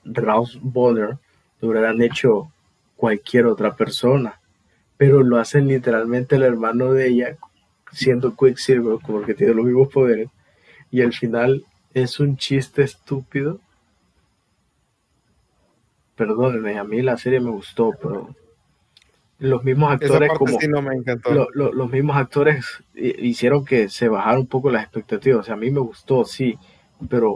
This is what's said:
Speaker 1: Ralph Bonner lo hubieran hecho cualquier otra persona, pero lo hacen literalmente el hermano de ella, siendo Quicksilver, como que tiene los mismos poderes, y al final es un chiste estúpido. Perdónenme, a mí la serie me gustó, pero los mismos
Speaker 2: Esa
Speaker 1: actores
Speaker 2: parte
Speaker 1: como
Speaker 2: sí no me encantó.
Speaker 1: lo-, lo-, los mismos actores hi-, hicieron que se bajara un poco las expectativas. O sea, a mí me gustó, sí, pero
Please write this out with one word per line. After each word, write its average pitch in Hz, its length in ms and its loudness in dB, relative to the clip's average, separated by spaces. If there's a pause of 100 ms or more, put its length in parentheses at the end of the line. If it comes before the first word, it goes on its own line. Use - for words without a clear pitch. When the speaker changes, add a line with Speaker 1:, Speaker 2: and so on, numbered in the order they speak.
Speaker 1:
Ralph 117 480 -2 (100)
Bonner 120 560 0 (440)
lo 113 80 -2
hubieran 113 320 0
hecho 117 500 0 (440)
cualquier 117 500 0
otra 107 280 0
persona, 123 640 -2 (600)
pero 139 240 6
lo 120 160 4
hacen 139 300 2
literalmente 123 680 0
el 135 60 2
hermano 120 500 0
de 131 160 2
ella, 123 280 0 (560)
siendo 123 440 0
Quicksilver, 123 640 2
como 107 220 -6
que 107 120 -4
tiene 113 200 2
los 113 100 0
mismos 127 240 4
poderes, 120 400 0 (600)
y 123 100 0
al 120 120 2
final 120 520 -2 (300)
es 127 260 -2
un 143 160 0
chiste 139 460 -2
estúpido. 139 800 -6 (2500)
Perdónenme, 110 640 -2
a 101 60 -8
mí 110 180 -4
la 127 140 0
serie 127 240 0
me 120 100 -4
gustó, 107 500 -4
pero 95 340 -10 (1040)
los 131 260 0
mismos 139 240 2
Speaker 2:
Esa 143 60 2 (200)
Speaker 1:
actores 147 140 4
Speaker 2:
parte 156 100 0
Speaker 1:
como 123 220 0
Speaker 2:
sí 156 80 -2
no 147 140 0
me 135 120 -4
encantó. 123 380 -4
Speaker 1:
lo-, 139 220 2
lo-, 139 180 -2
los 127 180 -4
mismos 139 260 0
actores 143 480 0 (300)
hi-, - 200 -4 (120)
hicieron 123 380 0
que 117 240 0
se 117 200 -2
bajara 110 300 0
un 131 80 -2
poco 131 240 -2
las 110 140 -2
expectativas. 110 560 -2
O - 20 -14
sea, 110 120 -8
a 104 40 -10
mí 117 120 -4
me 143 100 -2
gustó, 120 440 -2
sí, 123 340 -6 (500)
pero 113 280 0